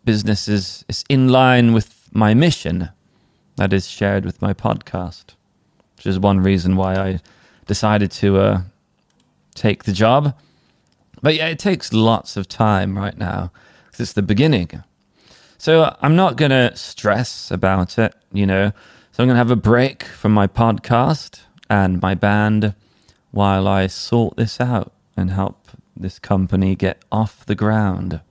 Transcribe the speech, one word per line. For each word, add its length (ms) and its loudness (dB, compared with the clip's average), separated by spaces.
business 440 -2
is, 400 -4
is 200 -10
in 200 4
line 440 4
with 400 -4
my 220 4
mission 540 0
that 180 0
is 160 0
shared 360 -2
with 180 -8
my 100 -2
podcast, 840 -8
which 100 -12
is 120 -2
one 220 2
reason 340 2
why 220 0
I 240 -2
decided 440 0
to, 280 2
uh, 220 2
take 300 -2
the 80 -4
job. 420 2
But 140 2
yeah, 100 -4
it 140 -6
takes 320 -2
lots 440 0
of 120 -8
time 500 -2
right 180 -8
now 360 -8
'cause 80 -20
it's 140 -8
the 80 0
beginning. 600 0
So 440 2
I'm 140 4
not 200 2
gonna 380 2
stress 800 -4
about 480 0
it, 160 0
you 140 0
know. 260 0
So 100 -2
I'm 60 4
gonna 100 4
have 140 2
a 180 0
break 320 2
from 320 -2
my 140 2
podcast 960 -2
and 320 2
my 140 0
band 580 0
while 380 0
I 180 2
sort 500 -2
this 240 -4
out 320 -4
and 140 -2
help 380 -6
this 220 -10
company 560 0
get 380 -4
off 340 -4
the 80 -4
ground. 680 -2